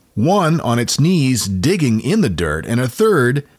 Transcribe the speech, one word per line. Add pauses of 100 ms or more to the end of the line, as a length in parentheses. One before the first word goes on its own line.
(160)
one
on
its
knees
digging
in
the
dirt,
and
a
third (140)